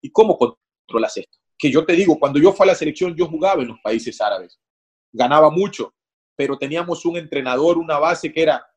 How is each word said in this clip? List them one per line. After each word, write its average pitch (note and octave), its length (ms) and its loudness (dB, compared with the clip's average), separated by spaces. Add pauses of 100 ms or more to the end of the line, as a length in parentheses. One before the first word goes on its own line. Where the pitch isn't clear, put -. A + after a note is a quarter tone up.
¿Y C#4 100 -14
cómo G#3+ 260 4
controlas - 760 -4
esto? - 220 -14 (200)
Que D3 140 -2
yo D#3 140 2
te F3+ 80 0
digo, E3+ 260 2
cuando C#3 200 0
yo F#3 120 6
fui G3 120 2
a F#3 40 6
la F3+ 80 4
selección, D#3+ 400 -6
yo E3+ 120 -2
jugaba E3 340 -2
en A#2+ 60 -6
los A#2 140 -16
países A2+ 380 -6
árabes. G2 400 -6 (540)
Ganaba C#3+ 380 4
mucho, E3+ 420 -4 (420)
pero C#3 220 -4
teníamos E3 480 -6
un E3+ 120 -2
entrenador, D3+ 600 0
una D#3+ 220 -2
base E3 340 -2
que D#3+ 80 -2
era D3+ 240 0 (120)